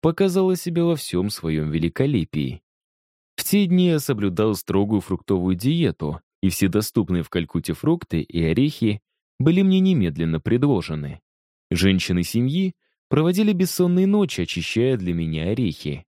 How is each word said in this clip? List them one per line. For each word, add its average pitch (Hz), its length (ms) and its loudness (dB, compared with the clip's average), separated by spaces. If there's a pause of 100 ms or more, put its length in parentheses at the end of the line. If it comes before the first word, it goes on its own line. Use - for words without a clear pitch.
показало 185 560 2
себя 170 280 -2
во 170 120 0
всем 95 340 -4
своем 78 400 -4
великолепии. 82 920 -2 (760)
В - 80 -8
те 202 220 2
дни 180 220 4
я 160 100 2
соблюдал 104 560 0
строгую 101 460 0
фруктовую 92 560 -2
диету, 95 640 -2 (220)
и 95 60 4
все 98 200 2
доступные 95 540 0
в - 80 -10
Калькутте 85 420 -4
фрукты 151 480 -2
и - 220 -4
орехи 107 580 0 (380)
были 170 240 4
мне 190 180 4
немедленно 82 600 2
предложены. 82 800 -2 (500)
Женщины 90 520 2
семьи 143 520 -2 (340)
проводили 180 440 2
бессонные 180 540 2
ночи, 196 360 0
очищая 113 540 -2
для 87 180 -4
меня 80 360 -4
орехи. 82 640 -4